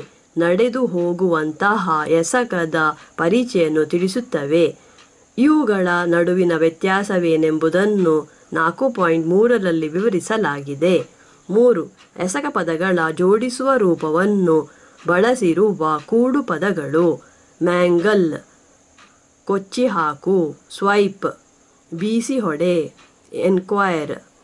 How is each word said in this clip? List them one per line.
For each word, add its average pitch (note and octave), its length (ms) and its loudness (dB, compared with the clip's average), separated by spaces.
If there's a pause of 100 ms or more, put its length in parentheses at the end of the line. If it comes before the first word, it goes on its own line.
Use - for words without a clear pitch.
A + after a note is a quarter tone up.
(360)
ನಡೆದು G3+ 500 0
ಹೋಗುವಂತಹ F3 1000 -2 (240)
ಎಸಕದ E3 720 -2 (380)
ಪರಿಚಯನ್ನು E3+ 680 0
ತಿಳಿಸುತ್ತವೆ. F3 800 -2 (720)
ಇವುಗಳ A#3 500 2 (180)
ನಡುವಿನ F3 500 2
ವ್ಯತ್ಯಾಸವೇನೆಂಬುದನ್ನು E3+ 1600 0 (400)
ನಾಲ್ಕು E3 360 -2
ಪಾಯಿಂಟ್ E3 380 0
ಮೂರರಲ್ಲಿ F#3 600 2
ವಿವರಿಸಲಾಗಿದೆ. E3 1080 -2 (540)
ಮೂರು, G#3+ 340 4 (340)
ಎಸಕ A3+ 320 -4
ಪದಗಳ F3 500 -2 (120)
ಜೋಡಿಸುವ A3 680 0
ರೂಪವನ್ನು F3 800 2 (520)
ಬಳಸಿರುವ F3+ 1000 2
ಕೂಡು B3 380 2
ಪದಗಳು. E3 640 0 (540)
ಮ್ಯಾಂಗಲ್ F3 680 2 (1200)
ಕೊಚ್ಚಿ G3 400 -2
ಹಾಕು, F3+ 500 -2 (340)
ಸ್ವೈಪ್ G3 580 0 (640)
ಬೀಸಿ A3+ 480 -4
ಹೊಡೆ, F3 380 0 (640)
ಎನ್ಕ್ವೈರ್ F#3 720 0 (280)